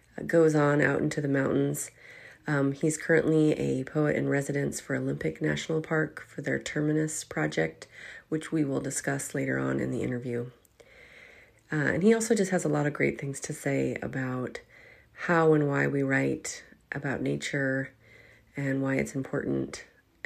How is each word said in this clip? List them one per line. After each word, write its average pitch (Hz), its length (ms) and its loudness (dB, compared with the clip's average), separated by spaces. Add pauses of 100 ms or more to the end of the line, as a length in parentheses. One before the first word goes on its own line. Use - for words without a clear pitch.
(180)
uh, - 60 -8
goes 160 300 6
on 147 280 4
out 139 180 2
into 151 220 0
the 143 60 0
mountains. 139 600 0 (560)
Um, 139 260 2
he's 156 260 -2
currently 156 600 4
a 135 260 -2
poet 151 300 0
in 139 140 0
residence 139 500 -2
for - 160 -6
Olympic 139 460 -4
National 156 400 -2
Park 156 480 -2
for - 140 -10
their 135 160 -2
Terminus 151 640 -2
project, 160 640 -4 (420)
which 160 240 -4
we 156 120 2
will 135 160 -2
discuss 139 540 -4
later 135 240 -2
on 135 220 -2
in 127 100 -2
the 120 120 -2
interview. 123 480 -4 (1200)
Uh, 156 40 0
and 147 280 0
he 226 100 8
also 226 200 2
just 196 180 2
has 180 120 0
a 156 40 0
lot 147 180 2
of 147 60 0
great 139 280 0
things 139 200 -8
to - 120 -8
say 135 500 -2
about 127 580 -6 (600)
how 165 340 4
and 147 120 4
why 139 200 2
we 139 160 0
write 135 600 -2 (300)
about 139 280 -4
nature 135 720 -2 (640)
and 135 240 -2
why 135 140 0
it's 143 220 -2
important. 139 680 -4 (420)